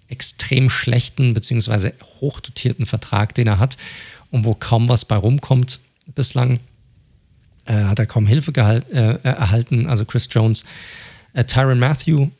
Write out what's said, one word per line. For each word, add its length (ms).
extrem 600
schlechten 680
beziehungsweise 600
hochdotierten 640
Vertrag, 500
den 120
er 120
hat 180
und 140
wo 100
kaum 340
was 160
bei 120
rumkommt 600
bislang. 440
Äh, 180
hat 140
er 80
kaum 200
Hilfe 260
gehal-, 380
äh, 320
erhalten, 640
also 200
Chris 240
Jones. 340
Äh, 100
Tyrann 340
Mathieu, 500